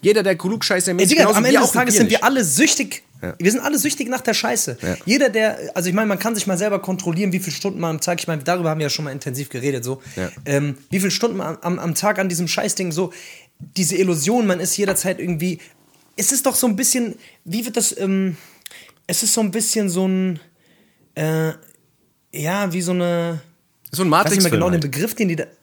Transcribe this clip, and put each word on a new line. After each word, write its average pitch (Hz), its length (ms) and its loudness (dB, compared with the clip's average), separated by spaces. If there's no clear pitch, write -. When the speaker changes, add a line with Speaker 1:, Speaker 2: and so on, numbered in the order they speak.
Speaker 1:
Jeder, 208 220 4
der 185 140 2
Klugscheißer 190 540 0
Speaker 2:
Ey, 180 40 0
Speaker 1:
mäßig 185 220 4
Speaker 2:
Digga, 330 60 8
Speaker 1:
genauso 208 160 6
Speaker 2:
am 220 60 4
Speaker 1:
wie 247 40 4
Speaker 2:
Ende - 120 6
Speaker 1:
auch 240 40 4
Speaker 2:
des - 80 2
Tages 240 220 2
Speaker 1:
wir 208 80 4
Speaker 2:
sind 196 80 4
wir 226 80 4
Speaker 1:
nicht. - 60 -2
Speaker 2:
alle 254 200 4
süchtig. 185 580 0
Speaker 1:
Ja. - 180 -8
Speaker 2:
Wir 180 120 4
sind 247 120 0
alle 294 180 0
süchtig 285 280 -4
nach 254 120 -4
der 233 140 0
Scheiße. 226 460 -2
Speaker 1:
Ja. 90 160 -2
Speaker 2:
Jeder, 262 220 4
der, - 460 -2
also 185 140 -2
ich 175 60 0
meine, 220 120 2
man 202 140 0
kann 226 160 -2
sich 202 100 -4
mal 190 120 0
selber 202 220 0
kontrollieren, 185 520 -2
wie 180 80 -2
viele 165 160 -8
Stunden - 240 -4
man 170 160 -2
am 151 40 -6
Tag, 175 200 -2
ich - 80 -8
meine, 156 160 -4
darüber 170 260 0
haben 156 80 -2
wir 156 80 -2
ja 139 40 -2
schon 151 160 -6
mal 139 60 -8
intensiv 135 360 -8
geredet, 131 340 -4
so. 131 200 -8
Speaker 1:
Ja. 92 160 -4
Speaker 2:
Ähm, 143 320 0
wie 190 100 0
viele 190 100 0
Stunden 226 280 0
man - 100 -4
am, 160 140 -8
am, 175 180 -2
am 165 160 -2
Tag 202 240 0
an 190 80 0
diesem 175 180 -2
Scheißding, 185 460 -2
so, 170 200 -2
diese 185 380 -2
Illusion, 185 500 2
man 180 140 2
ist 180 160 -2
jederzeit 190 420 0
irgendwie, 180 400 -2
es 202 140 0
ist 269 160 2
doch 254 80 2
so 247 140 2
ein 208 80 0
bisschen, 240 400 0
wie 214 200 -4
wird 226 120 -4
das, - 220 -2
ähm, 190 380 0
es 180 160 -2
ist 208 100 2
so 233 60 0
ein 208 100 2
bisschen 214 380 0
so 185 180 0
ein, 185 320 0
äh, 160 360 0
ja, 180 400 -2
wie 180 100 -2
so 175 100 -2
eine 170 480 0
Speaker 1:
So 160 100 -2
ein 185 60 2
Speaker 2:
ich 151 40 4
weiß 175 120 6
nicht 190 180 2
mehr 175 80 4
Speaker 1:
Matrix-Film - 20 0
Speaker 2:
genau 165 140 4
den 175 160 2
Speaker 1:
halt. - 0 -
Speaker 2:
Begriff, 147 320 -2
den 208 140 0
die 165 80 -2
da 160 80 -4